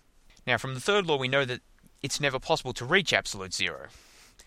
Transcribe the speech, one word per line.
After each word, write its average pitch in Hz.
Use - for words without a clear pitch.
Now, 120
from 131
the 127
third 202
law, 156
we 131
know 139
that 127
it's 139
never 135
possible 139
to 120
reach 175
absolute 95
zero. 78